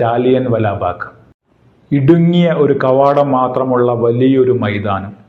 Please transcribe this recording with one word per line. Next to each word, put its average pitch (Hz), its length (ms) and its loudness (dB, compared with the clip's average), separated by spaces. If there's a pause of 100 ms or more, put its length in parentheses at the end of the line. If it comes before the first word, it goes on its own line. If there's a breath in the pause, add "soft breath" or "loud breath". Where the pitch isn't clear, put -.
ജാലിയൻ 123 500 0
വലാബാഗ്. 98 580 -4 (840)
ഇടുങ്ങിയ 170 580 2 (140)
ഒരു 143 120 2 (100)
കവാടം 139 480 2
മാത്രമുള്ള 127 560 0 (160)
വലിയൊരു 127 560 2
മൈതാനം. 101 540 -6 (140)